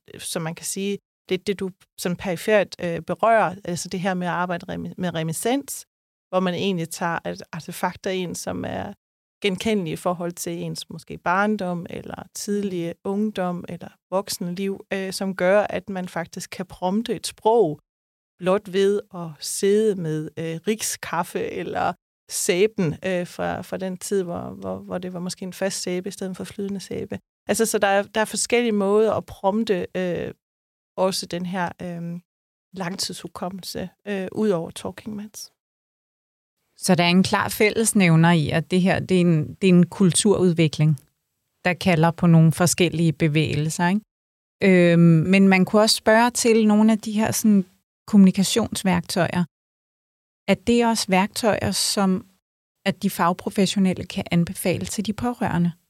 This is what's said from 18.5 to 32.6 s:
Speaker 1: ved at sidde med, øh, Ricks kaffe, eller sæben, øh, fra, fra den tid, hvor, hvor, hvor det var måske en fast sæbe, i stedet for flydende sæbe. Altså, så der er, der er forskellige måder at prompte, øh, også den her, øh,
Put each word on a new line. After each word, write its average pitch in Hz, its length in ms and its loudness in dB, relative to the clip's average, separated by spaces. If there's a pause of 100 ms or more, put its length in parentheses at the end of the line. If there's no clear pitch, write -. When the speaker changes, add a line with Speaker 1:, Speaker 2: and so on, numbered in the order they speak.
Speaker 1:
ved 196 280 2 (140)
at 170 140 -10 (120)
sidde 202 600 0
med, 156 380 -4
øh, 165 280 -8
Ricks - 300 -4
kaffe, 175 440 -6 (100)
eller - 420 -4 (380)
sæben, 196 600 2
øh, 180 340 -4
fra, 175 340 -6
fra 185 160 -10
den 185 200 -8
tid, 196 260 -2
hvor, 175 280 -8
hvor, 190 260 -10
hvor 196 220 -10
det 180 140 -10
var 180 80 -10
måske 180 220 -8
en 185 100 -10
fast 190 300 -4
sæbe, 180 260 -6
i 190 40 -8
stedet 185 240 -10
for 196 80 -12
flydende 196 360 -8
sæbe. 196 380 -8 (300)
Altså, 208 180 2
så 214 120 -2
der 208 100 2
er, 196 140 2
der 214 180 -4
er 214 40 0
forskellige 233 480 0
måder 208 420 2
at 156 120 -4
prompte, 202 600 -2 (100)
øh, 180 380 -6 (640)
også 190 300 -2
den 175 200 -8
her, 175 220 -4 (140)
øh, 170 380 -10 (520)